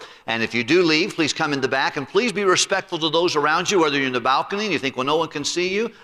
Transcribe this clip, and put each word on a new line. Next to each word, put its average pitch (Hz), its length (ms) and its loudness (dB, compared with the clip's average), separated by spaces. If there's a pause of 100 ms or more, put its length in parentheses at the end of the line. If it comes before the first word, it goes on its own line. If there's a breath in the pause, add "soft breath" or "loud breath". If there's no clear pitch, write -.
(260 loud breath)
And 113 160 -2
if 110 100 -2
you 117 120 0
do 165 180 4
leave, 160 320 2
please 160 180 0
come 156 200 -2
in 139 80 -2
the 127 80 0
back, 139 280 -2
and 139 120 -6
please 226 240 0
be 202 120 -2
respectful 180 540 0
to 156 120 0
those 165 260 2
around 151 340 0
you, 196 80 4
whether 151 180 4
you're 135 100 0
in 131 60 -2
the 127 80 0
balcony 160 440 0
and 208 80 -2
you 131 80 -2
think, 131 160 -4
"Well, 127 100 -2
no 151 100 2
one 165 120 0
can 147 160 -8
see 180 240 -2
you." 208 240 -4 (120)